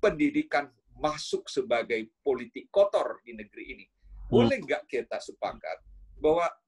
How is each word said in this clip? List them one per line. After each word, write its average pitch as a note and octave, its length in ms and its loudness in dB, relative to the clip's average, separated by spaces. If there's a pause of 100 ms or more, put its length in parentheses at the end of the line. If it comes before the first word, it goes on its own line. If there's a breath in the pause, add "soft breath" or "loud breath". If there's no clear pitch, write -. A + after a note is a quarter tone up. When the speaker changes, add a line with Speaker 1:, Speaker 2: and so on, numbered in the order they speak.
Speaker 1:
pendidikan D3 640 2 (320)
masuk - 480 -4
sebagai A#2 640 -2 (160)
politik B2 480 -4
kotor D4 480 2
di A#2 160 -16
negeri G#2+ 320 -14
ini. - 160 -16 (400)
Boleh A#2 320 4
Speaker 2:
Hmm. - 80 -10
Speaker 1:
nggak - 240 -2
kita A#2 320 -6
sepakat E2 560 -8 (400)
bahwa D#3+ 320 2 (180)